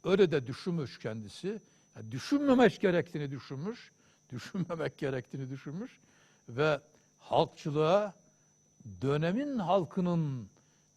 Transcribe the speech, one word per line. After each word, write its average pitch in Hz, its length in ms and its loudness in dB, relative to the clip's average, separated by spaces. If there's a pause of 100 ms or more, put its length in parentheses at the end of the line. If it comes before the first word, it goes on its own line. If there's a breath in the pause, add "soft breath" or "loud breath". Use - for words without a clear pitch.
Öyle 180 280 4
de 139 140 0
düşünmüş 151 520 -6
kendisi. 113 640 -8 (360 soft breath)
Yani 110 160 -12
düşünmemek 269 680 4
gerektiğini 160 500 0
düşünmüş, 143 640 -10 (180 soft breath)
<laughs> - 200 -20
düşünmemek 151 680 -6
gerektiğini 135 520 -6
düşünmüş 151 500 -12 (480 soft breath)
ve 139 320 2 (380 soft breath)
halkçılığa 160 960 2 (880 soft breath)
dönemin 175 560 0
halkının, 165 920 0 (480 soft breath)